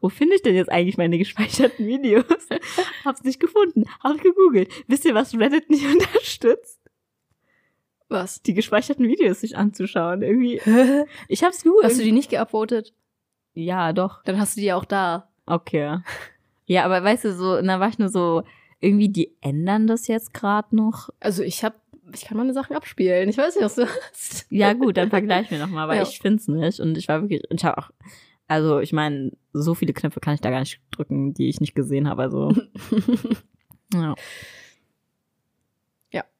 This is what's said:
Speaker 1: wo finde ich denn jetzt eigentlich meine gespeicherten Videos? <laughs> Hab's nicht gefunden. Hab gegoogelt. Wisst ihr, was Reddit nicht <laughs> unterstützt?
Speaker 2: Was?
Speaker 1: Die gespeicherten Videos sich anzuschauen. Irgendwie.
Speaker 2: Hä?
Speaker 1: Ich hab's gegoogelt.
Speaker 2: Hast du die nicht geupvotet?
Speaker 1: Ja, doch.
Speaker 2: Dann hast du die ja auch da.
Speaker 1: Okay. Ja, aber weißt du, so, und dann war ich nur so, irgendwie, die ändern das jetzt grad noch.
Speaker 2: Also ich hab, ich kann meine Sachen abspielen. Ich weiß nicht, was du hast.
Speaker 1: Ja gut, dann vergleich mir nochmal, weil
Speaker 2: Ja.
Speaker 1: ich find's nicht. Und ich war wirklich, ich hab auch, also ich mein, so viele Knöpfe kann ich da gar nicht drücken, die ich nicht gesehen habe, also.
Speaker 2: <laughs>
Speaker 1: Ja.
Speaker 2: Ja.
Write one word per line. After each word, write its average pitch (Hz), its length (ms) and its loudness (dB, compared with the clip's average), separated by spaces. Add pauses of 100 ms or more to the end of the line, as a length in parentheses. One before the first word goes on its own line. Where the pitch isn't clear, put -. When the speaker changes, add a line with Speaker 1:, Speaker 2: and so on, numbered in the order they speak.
Speaker 1:
wo 220 80 0
finde 320 260 2
ich 381 80 4
denn 214 120 4
jetzt 185 180 2
eigentlich 175 240 2
meine 170 220 2
gespeicherten 214 680 0
Videos? 247 380 2 (400)
<laughs> - 400 -6
Hab's 269 180 -4
nicht 262 160 -4
gefunden. 349 460 2 (180)
Hab 294 200 0
gegoogelt. 349 480 4 (160)
Wisst 277 180 0
ihr, 302 100 4
was 240 200 0
Reddit 277 340 2
nicht 285 180 4
<laughs> 277 60 2
unterstützt? - 880 2 (1300)
Speaker 2:
Was? 190 340 -6
Speaker 1:
Die 190 120 0
gespeicherten 220 520 0
Videos 247 360 2
sich 220 160 -8
anzuschauen. 185 640 -2
Irgendwie. 240 400 0
Speaker 2:
Hä? 262 420 4 (240)
Speaker 1:
Ich - 160 0
hab's 359 180 -2
gegoogelt. 370 280 6
Speaker 2:
Hast 247 100 2
du 220 40 0
die 220 80 4
nicht 262 180 2
geupvotet? 220 640 -2 (600)
Speaker 1:
Ja, 170 380 -2
doch. 185 320 -2
Speaker 2:
Dann 190 160 -2
hast 202 160 -2
du 208 40 -8
die 202 80 -2
ja 180 80 0
auch 190 100 -4
da. 190 420 -4 (180)
Speaker 1:
Okay. 160 520 -2 (680)
Ja, 180 180 2
aber 185 200 0
weißt 208 200 2
du, 202 100 -2
so, 185 240 0
und 185 80 0
dann 190 140 0
war 196 80 2
ich 220 100 -6
nur 202 100 0
so, 175 340 0 (380)
irgendwie, 208 300 4
die 170 320 -4
ändern 180 440 0
das 226 220 -2
jetzt 226 260 -4
grad 208 380 -2
noch. 220 380 -2 (100)
Speaker 2:
Also 196 220 -2
ich - 200 -6
hab, 220 180 -6 (340)
ich - 100 -16
kann 208 140 -10
meine 254 160 -2
Sachen 277 200 -6
abspielen. 185 540 0
Ich 208 100 -2
weiß 320 160 0
nicht, 392 100 0
was 208 120 -2
du 240 100 2
hast. - 640 -12
Speaker 1:
Ja 202 220 4
gut, 240 240 0
dann 190 140 0
vergleich 202 420 0
mir 156 80 -6
nochmal, 156 260 -6
weil 208 120 0
Speaker 2:
Ja. 196 40 0
Speaker 1:
ich - 160 -6
find's 208 300 0
nicht. 160 320 -2
Und 160 180 -2
ich 180 80 -10
war 156 140 0
wirklich, 180 280 -4
ich 170 160 -4
hab 160 140 0
auch, - 120 -14 (580)
also 156 320 2
ich 143 120 -4
mein, 147 400 -2 (200)
so 151 220 0
viele - 180 -2
Knöpfe - 260 -6
kann 147 160 -2
ich 151 60 -6
da 117 100 -2
gar 127 100 -2
nicht - 200 -8 (100)
drücken, 139 440 -4
die 135 140 -2
ich - 120 -6
nicht 151 160 -4
gesehen 139 320 -2
habe, - 140 -4
also. 139 300 -2 (380)
Speaker 2:
<laughs> - 1040 -4
Speaker 1:
Ja. 160 220 -2 (2000)
Speaker 2:
Ja. - 120 -6 (160)